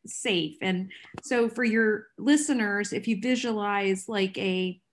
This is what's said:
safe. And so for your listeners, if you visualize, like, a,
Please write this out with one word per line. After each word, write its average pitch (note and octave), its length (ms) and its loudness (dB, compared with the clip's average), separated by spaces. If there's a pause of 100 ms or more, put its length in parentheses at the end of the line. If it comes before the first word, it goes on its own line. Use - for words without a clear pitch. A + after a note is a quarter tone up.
safe. F3 560 -2
And F#3 300 -2 (320)
so A#3 240 2
for A#3 160 -2
your A3 440 2 (100)
listeners, A3 760 2
if G3+ 160 -4
you A3 140 0
visualize, G#3 880 0
like, F#3+ 280 0
a, F#3 440 -2 (100)